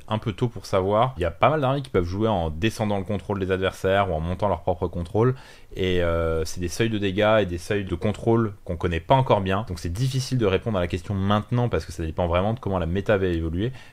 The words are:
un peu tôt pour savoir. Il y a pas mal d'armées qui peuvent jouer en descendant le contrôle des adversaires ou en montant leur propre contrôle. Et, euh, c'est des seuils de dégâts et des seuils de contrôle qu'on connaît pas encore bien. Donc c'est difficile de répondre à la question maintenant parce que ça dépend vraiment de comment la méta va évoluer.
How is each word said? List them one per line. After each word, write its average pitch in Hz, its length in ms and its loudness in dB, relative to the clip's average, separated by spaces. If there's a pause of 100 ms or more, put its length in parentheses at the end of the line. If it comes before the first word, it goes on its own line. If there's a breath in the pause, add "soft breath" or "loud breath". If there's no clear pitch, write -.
un 107 100 -2
peu 107 160 -4
tôt 123 140 -2
pour - 180 -8
savoir. 104 520 2
Il 85 40 -4
y 87 40 2
a 82 60 0
pas 117 200 4
mal 156 100 0
d'armées 135 220 0
qui - 80 -12
peuvent 92 120 4
jouer 95 240 0
en 90 220 0
descendant 104 480 -2
le 98 60 -4
contrôle 101 360 -4
des 95 120 0
adversaires 95 580 2
ou 82 60 0
en 76 40 -2
montant 87 280 -2
leur 90 140 0
propre 90 260 -2
contrôle. 104 480 0 (400 loud breath)
Et, 92 260 2
euh, 82 440 2
c'est - 140 -8
des 87 80 -2
seuils 113 220 0
de 110 80 -2
dégâts 104 440 4
et 101 40 2
des 87 140 -6
seuils 101 260 -2
de 92 80 -4
contrôle 107 600 0 (100)
qu'on 87 120 -6
connaît 85 240 -2
pas 104 140 2
encore 127 280 4
bien. 95 260 0
Donc 90 100 -6
c'est 87 160 -6
difficile 127 460 -2
de 107 80 4
répondre 95 320 2
à - 20 2
la 87 60 0
question 92 260 -4
maintenant 104 560 0
parce 82 160 -2
que - 60 -12
ça 85 120 -8
dépend 80 220 -2
vraiment 90 300 2
de - 40 -12
comment 95 200 -2
la 82 80 0
méta 98 300 2
va 95 100 0
évoluer. 85 440 -2 (220 loud breath)